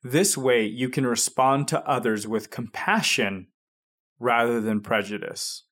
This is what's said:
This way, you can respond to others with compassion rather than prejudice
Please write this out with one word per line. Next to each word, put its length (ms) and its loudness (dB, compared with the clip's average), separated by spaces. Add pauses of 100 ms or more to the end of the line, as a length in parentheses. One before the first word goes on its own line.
This 360 2
way, 280 4
you 220 -2
can 180 0
respond 640 2
to 180 -2
others 400 0
with 260 -4
compassion 960 -2 (680)
rather 440 2
than 180 0
prejudice 920 -4